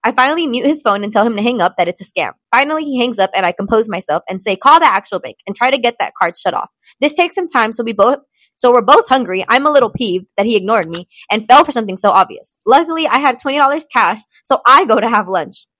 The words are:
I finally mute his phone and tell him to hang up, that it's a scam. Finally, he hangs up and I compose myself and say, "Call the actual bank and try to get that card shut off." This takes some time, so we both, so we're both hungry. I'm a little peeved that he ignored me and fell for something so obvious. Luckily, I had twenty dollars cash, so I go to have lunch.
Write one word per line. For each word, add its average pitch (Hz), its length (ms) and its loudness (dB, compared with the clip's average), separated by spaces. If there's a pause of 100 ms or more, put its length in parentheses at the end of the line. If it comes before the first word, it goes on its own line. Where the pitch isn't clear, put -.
I 240 60 0
finally 285 380 0
mute 240 180 -2
his 302 160 -2
phone 202 220 -2
and 208 80 -8
tell 214 120 2
him 226 120 -2
to 196 60 -4
hang 240 180 -2
up, - 180 0
that 175 80 2
it's 180 140 -8
a 196 40 -16
scam. 143 280 -6 (200)
Finally, 294 320 0
he 277 140 -4
hangs 240 220 -2
up 190 160 2
and 185 100 0
I 180 60 -2
compose 220 360 0
myself 175 400 -6
and 185 120 -8
say, 196 160 -2
"Call 302 240 4
the 320 60 2
actual 196 340 -2
bank - 160 -14 (100)
and 196 100 -10
try 254 140 0
to 269 80 0
get 240 220 -2
that - 200 -6
card 175 160 0
shut - 180 -4
off." - 160 -6 (300)
This 294 140 0
takes 349 220 -2
some 359 100 -4
time, 226 260 -2
so 226 120 -8
we 226 80 -6
both, 226 260 2 (380)
so 247 160 2
we're 247 100 4
both 349 260 4
hungry. 190 400 -2
I'm 262 160 0
a 302 60 2
little 254 200 2
peeved 190 360 -6 (100)
that 202 80 0
he 226 120 0
ignored 190 320 -2
me 170 180 -10 (240)
and 220 160 -2
fell 285 180 6
for 302 60 -10
something 220 260 -6
so 202 140 0
obvious. - 460 -2 (100)
Luckily, 320 400 2
I 247 140 0
had 254 200 0
twenty 277 180 -4
dollars 294 340 0
cash, 214 260 0 (240)
so - 240 -2
I 277 200 6
go 220 120 2
to 220 100 -2
have 208 200 0
lunch. 180 380 -6 (140)